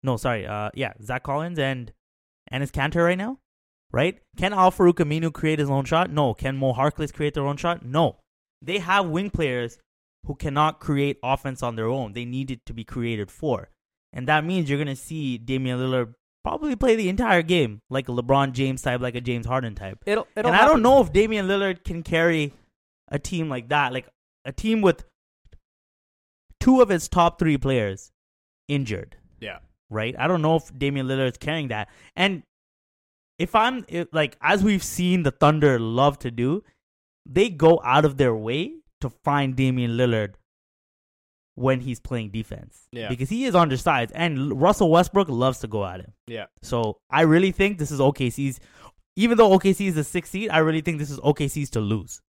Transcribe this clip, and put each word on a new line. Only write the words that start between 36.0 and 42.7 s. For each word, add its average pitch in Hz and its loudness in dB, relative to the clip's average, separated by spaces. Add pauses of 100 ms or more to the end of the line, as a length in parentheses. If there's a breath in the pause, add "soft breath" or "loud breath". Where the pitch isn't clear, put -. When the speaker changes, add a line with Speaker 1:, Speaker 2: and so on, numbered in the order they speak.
Speaker 1:
to 123 -8
do, 127 -2 (600)
they 196 2
go 160 6
out 135 4
of 135 0
their 127 4
way 135 -4 (280)
to 131 -6
find 139 -2
Damian 127 0
Lillard 113 0 (1200)
when 127 0
he's 123 -8
playing 113 -8
defense. - -12